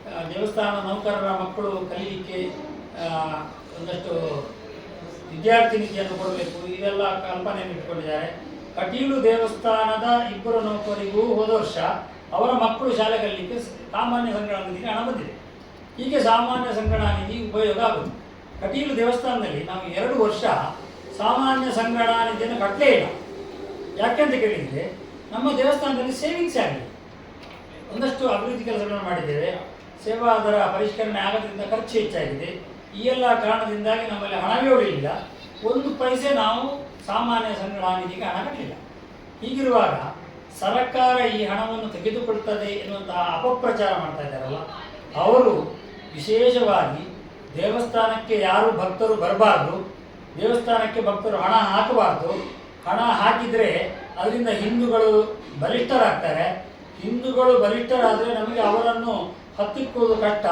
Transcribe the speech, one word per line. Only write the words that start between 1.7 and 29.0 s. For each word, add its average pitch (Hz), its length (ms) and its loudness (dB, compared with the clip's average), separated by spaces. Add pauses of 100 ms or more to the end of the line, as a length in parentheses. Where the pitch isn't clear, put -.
ಕಲೀಲಿಕ್ಕೆ, 185 800 -6 (500)
ಆ, 165 260 -2 (520)
ಒಂದಷ್ಟು 175 340 -6 (1160)
ವಿದ್ಯಾರ್ಥಿ 226 480 4
ನಿಧಿಯನ್ನು 196 400 -4
ಕೊಡಬೇಕು, 180 480 -6
ಇದೆಲ್ಲ 190 540 -2
ಕಲ್ಪನೆಯನ್ನು 185 540 -6
ಇಟ್ಕೊಂಡಿದ್ದಾರೆ. 160 520 -6 (500)
ಕಟೀಲು 269 460 0
ದೇವಸ್ಥಾನದ 220 1120 2
ಇಬ್ಬರು 226 260 0
ನೌಕರಿಗೂ 208 640 -2
ಹೋದ 220 280 2
ವರ್ಷ - 280 0 (540)
ಅವರ 233 180 4
ಮಕ್ಕಳು 226 460 2
ಶಾಲೆ 220 220 2
ಕಲೀಲಿಕ್ಕೆ 202 400 -4
ಸ-, - 340 -12
ಸಾಮಾನ್ಯ 240 400 0
ಸಂಗ್ರಹಣಾ 202 340 -4
ನಿಧಿಗೆ 185 200 -8
ಹಣ 226 240 -2
ಬಂದಿದೆ. - 360 -8 (560)
ಹೀಗೆ 269 200 2
ಸಾಮಾನ್ಯ 240 520 2
ಸಂಗ್ರಹಣಾ 208 440 0
ನಿಧಿ 214 320 -6
ಉಪಯೋಗ 214 280 2
ಆಗುತ್ತೆ. - 920 -4
ಕಟೀಲು 277 280 -2
ದೇವಸ್ಥಾನದಲ್ಲಿ 233 680 0
ನಾವು 180 220 -8
ಎರಡು 202 280 -2
ವರ್ಷ 214 300 2 (760)
ಸಾಮಾನ್ಯ 254 540 2
ಸಂಗ್ರಹಣಾ 226 580 2
ನಿಧಿಯನ್ನು 226 300 -2
ಕಟ್ಟಲೇ 202 260 2
ಇಲ್ಲ. 185 220 6 (880)
ಯಾಕೆಂತ 262 320 4
ಕೇಳಿದರೆ, 175 680 -2 (340)
ನಮ್ಮ 254 240 0
ದೇವಸ್ಥಾನದಲ್ಲಿ 269 560 2
ಸೇವಿಂಗ್ಸ್ 339 440 -2
ಆಗಲಿ, 139 320 -2 (1080)
ಒಂದಷ್ಟು 262 340 -2
ಅಭಿವೃದ್ಧಿ 214 360 -2
ಕೆಲಸಗಳನ್ನು 202 380 -4